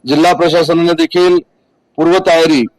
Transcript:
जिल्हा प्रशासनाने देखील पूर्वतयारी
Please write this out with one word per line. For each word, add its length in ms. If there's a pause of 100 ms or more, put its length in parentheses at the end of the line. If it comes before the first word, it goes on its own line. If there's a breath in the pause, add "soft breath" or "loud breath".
जिल्हा 260
प्रशासनाने 600
देखील 440 (580)
पूर्वतयारी 680 (140)